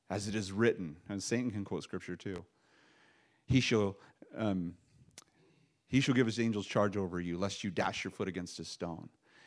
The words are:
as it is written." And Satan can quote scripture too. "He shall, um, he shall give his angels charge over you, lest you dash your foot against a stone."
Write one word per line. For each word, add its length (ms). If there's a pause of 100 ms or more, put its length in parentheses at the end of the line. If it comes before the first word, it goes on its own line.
(120)
as 160
it 80
is 160
written." 460 (120)
And 140
Satan 260
can 160
quote 160
scripture 340
too. 300 (1000)
"He 140
shall, 360 (380)
um, 420 (1080)
he 120
shall 140
give 120
his 140
angels 260
charge 300
over 240
you, 180
lest 280
you 40
dash 360
your 60
foot 180
against 300
a 60
stone." 440 (380)